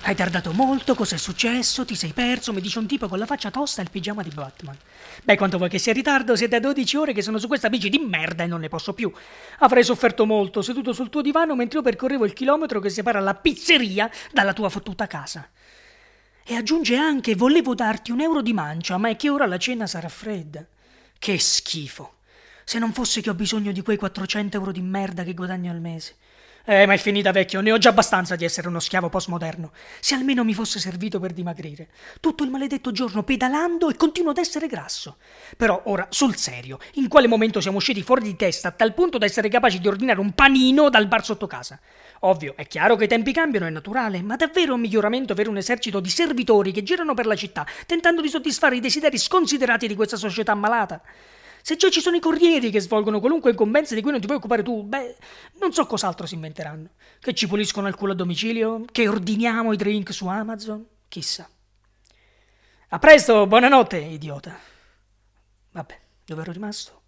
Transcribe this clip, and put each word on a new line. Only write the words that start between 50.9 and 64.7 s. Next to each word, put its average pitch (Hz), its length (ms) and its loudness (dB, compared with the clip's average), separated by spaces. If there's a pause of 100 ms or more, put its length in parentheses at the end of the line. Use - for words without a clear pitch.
Se 311 120 -2
già 370 160 4
ci 330 100 0
sono 349 140 2
i 349 40 4
corrieri 330 520 2
che 208 80 2
svolgono 208 400 0
qualunque 269 320 2
incombenza 233 420 2
di 220 80 -2
cui 233 80 -2
non 285 100 0
ti 190 60 -6
puoi 262 140 -2
occupare 220 240 -2
tu, 226 180 -6
beh, 240 340 -8 (440)
non 381 120 0
so 311 140 0
cos'altro 180 400 -4
si 165 80 -12
inventeranno. 156 560 -12 (300)
Che - 160 -6
ci - 120 -2
puliscono 196 400 -2
il 190 60 -4
culo 196 200 -4
a - 20 -4
domicilio? 220 760 -4
Che 226 160 2
ordiniamo 220 640 0
i 208 60 0
drink 208 340 -2
su 190 140 -8
Amazon? 214 580 -8 (240)
Chissà. - 400 -10 (1400)
A 165 80 -4
presto, 247 480 10
buonanotte, 240 520 6
idiota. 151 600 -10 (1160)